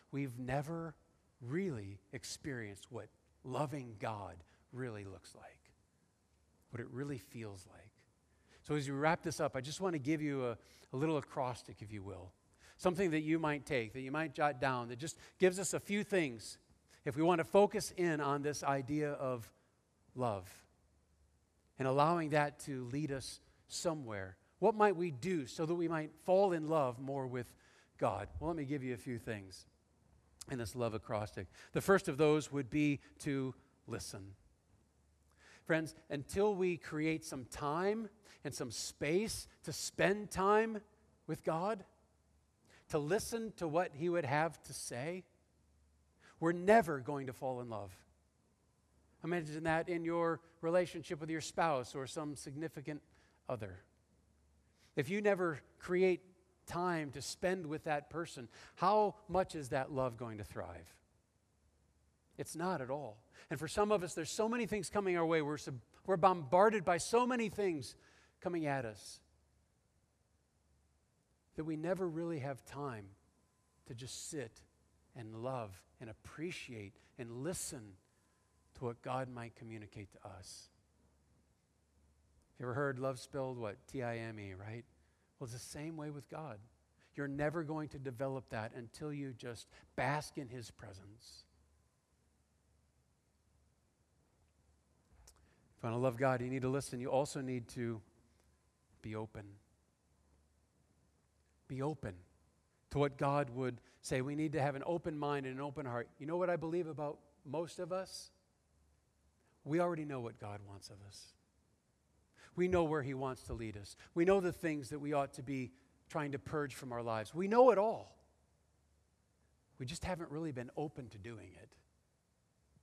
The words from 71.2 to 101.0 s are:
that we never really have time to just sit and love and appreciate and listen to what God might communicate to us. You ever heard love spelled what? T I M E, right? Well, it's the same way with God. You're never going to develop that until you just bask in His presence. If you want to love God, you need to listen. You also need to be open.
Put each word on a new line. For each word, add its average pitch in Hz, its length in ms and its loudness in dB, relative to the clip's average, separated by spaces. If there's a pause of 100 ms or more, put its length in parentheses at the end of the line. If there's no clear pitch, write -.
that 160 60 -2
we 160 120 -2
never 175 320 0
really 165 320 -2
have 135 260 -6
time 127 400 -8 (800)
to - 80 -12
just 120 380 -10
sit 127 300 -8 (540)
and 110 280 -10
love 117 360 -6 (200)
and 117 100 -12
appreciate 117 840 -10 (240)
and 117 240 -10
listen 160 380 -6 (920)
to 135 100 -8
what 117 160 -6
God 127 280 -4
might 117 260 -10
communicate 107 580 -14
to - 40 -20 (200)
us. - 320 -18 (1900)
You 123 80 -6
ever 123 80 -2
heard 139 260 0
love 131 200 -2
spelled 131 400 -6
what? 107 160 -6 (100)
T 135 160 -8
I 117 180 -4
M 113 200 -8
E, 98 140 -10
right? 110 320 -10 (520)
Well, 139 80 -10
it's 117 80 -10
the 127 60 -10
same 156 380 -10
way 151 120 -6
with 147 200 -12
God. 151 280 -10 (560)
You're 143 140 -2
never 147 360 0
going 151 260 -4
to 147 100 -12
develop 135 500 -4
that 113 240 -4
until 131 380 -10
you 139 260 -6
just 120 300 -10 (300)
bask 143 400 0
in 143 100 -6
His 117 240 -12
presence. 101 720 -18 (4000)
If - 60 -6
you 120 60 0
want 113 60 0
to 120 60 0
love 123 160 2
God, 131 240 4
you 123 80 -4
need 131 120 -2
to 127 80 2
listen. 127 320 -2
You 131 100 -4
also 143 300 2
need 127 280 -4
to 117 320 -4 (1000)
be 107 140 -8
open. 110 280 -8 (2250)